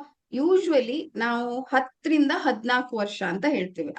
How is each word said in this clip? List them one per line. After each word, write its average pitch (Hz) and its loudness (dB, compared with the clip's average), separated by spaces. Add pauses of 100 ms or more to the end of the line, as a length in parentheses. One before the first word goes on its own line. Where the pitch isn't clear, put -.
(340)
usually 302 2
ನಾವು 240 -2
ಹತ್ತರಿಂದ 277 2
ಹದ್ನಾಲ್ಕು 247 -2
ವರ್ಷ 202 -4
ಅಂತ 185 -2
ಹೇಳ್ತೇವೆ, 185 -4